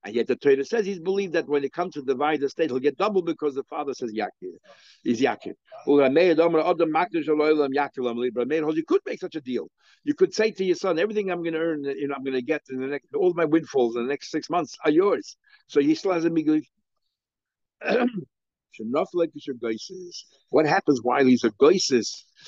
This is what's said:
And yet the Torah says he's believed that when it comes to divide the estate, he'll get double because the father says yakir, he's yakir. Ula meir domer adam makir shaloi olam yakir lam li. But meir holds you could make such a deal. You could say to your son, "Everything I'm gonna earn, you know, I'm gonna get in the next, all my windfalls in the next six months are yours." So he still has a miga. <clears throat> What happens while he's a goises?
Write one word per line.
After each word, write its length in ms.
And 100
yet 120
the 100
Torah 260
says 220
he's 160
believed 320
that 120
when 200
it 80
comes 220
to 80
divide 360
the 60
estate, 240
he'll 100
get 180
double 240
because 340
the 80
father 300
says 200
yakir, 420
he's 160
yakir. 360
Ula 220
meir 260
domer 300
adam 240
makir 320
shaloi 320
olam 220
yakir 300
lam 120
li. 120
But 180
meir 160
holds 140
you 80
could 200
make 140
such 160
a 60
deal. 280
You 80
could 200
say 180
to 120
your 120
son, 220
"Everything 320
I'm 140
gonna 140
earn, 260
you 240
know, 80
I'm 80
gonna 180
get 280
in 100
the 80
next, 260
all 200
my 100
windfalls 540
in 60
the 60
next 220
six 180
months 360
are 60
yours." 440
So 140
he 140
still 180
has 100
a 60
miga. 320
<clears throat> 260
What 160
happens 360
while 240
he's 200
a 60
goises? 720